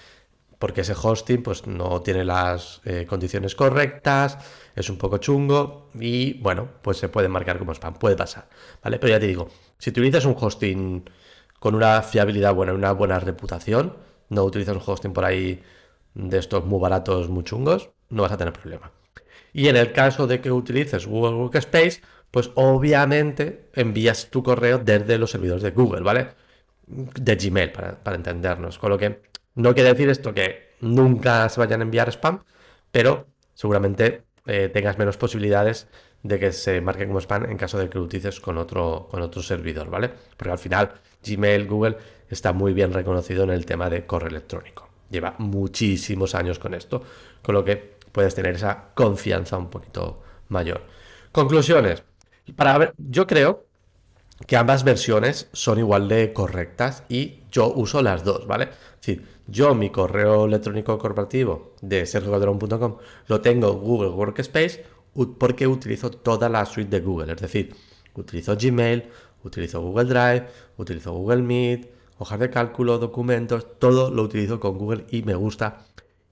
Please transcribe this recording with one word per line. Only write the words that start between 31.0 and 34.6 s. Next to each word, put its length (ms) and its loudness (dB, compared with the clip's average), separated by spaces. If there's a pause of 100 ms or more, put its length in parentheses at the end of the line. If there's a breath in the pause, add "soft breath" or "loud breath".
se 100 -2
vayan 200 2
a 20 -2
enviar 260 2
spam, 340 -2 (480 soft breath)
pero 360 2 (260)
seguramente, 720 0 (240)
eh, 260 0